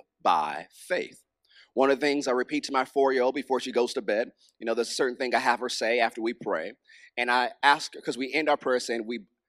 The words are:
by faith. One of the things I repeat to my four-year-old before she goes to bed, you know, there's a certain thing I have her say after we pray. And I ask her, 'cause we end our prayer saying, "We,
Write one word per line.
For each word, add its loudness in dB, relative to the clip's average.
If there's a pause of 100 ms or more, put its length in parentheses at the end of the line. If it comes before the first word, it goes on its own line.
(220)
by 0
faith. -8 (500)
One 4
of 2
the 0
things 0
I 2
repeat -2
to -10
my 2
four-year-old 2
before -2
she -8
goes 0
to -4
bed, -2 (280)
you -10
know, 0
there's -2
a -8
certain -2
thing -2
I 4
have 2
her -4
say 0
after 0
we -2
pray. -6 (420)
And 0
I 2 (100)
ask 4
her, -14
'cause -4
we -6
end 0
our 4
prayer 0
saying, -4
"We, -8 (240)